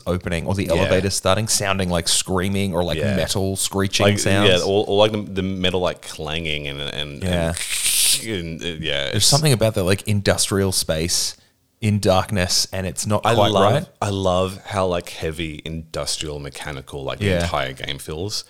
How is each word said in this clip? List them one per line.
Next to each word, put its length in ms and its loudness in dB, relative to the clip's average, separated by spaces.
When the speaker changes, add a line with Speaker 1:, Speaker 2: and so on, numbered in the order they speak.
Speaker 1:
opening 400 -2
or 80 -2
the 120 -2
Speaker 2:
Yeah. 80 0
Speaker 1:
elevator 360 2
starting, 380 0
sounding 400 0
like 180 0
screaming 680 0
or, 100 2
like, 140 -2
Speaker 2:
Yeah. 180 0
Speaker 1:
metal 400 -2
screeching 500 0
Speaker 2:
Like, 140 6
Speaker 1:
sounds. 280 4
Speaker 2:
yeah, 160 6
or, 220 4
or, 120 0
like, 140 6
the, 100 -2
the 200 -4
metal, 380 0
like, 220 -2
clanging 640 -6
and, 120 -8
and, 420 -8
Speaker 1:
Yeah. 260 0
Speaker 2:
and, 840 0
and, 320 -4
uh, 40 -6
yeah, 400 -4
Speaker 1:
There's 100 -2
Speaker 2:
it's 100 4
Speaker 1:
something 260 4
about 220 2
that, 100 0
like, 220 2
industrial 640 2
space 640 -2
in 180 2
darkness, 720 2
and 140 -4
it's 200 -6
not 200 0
Speaker 2:
I 80 4
Speaker 1:
quite 160 4
Speaker 2:
love, 220 4
Speaker 1:
right. 140 0
Speaker 2:
I 100 -2
love 540 0
how, 220 -2
like, 240 -2
heavy 540 -6
industrial 760 -6
mechanical, 640 -12
like, 140 -6
the 80 0
Speaker 1:
Yeah. 160 2
Speaker 2:
entire 300 -2
game 260 -8
feels. 520 -6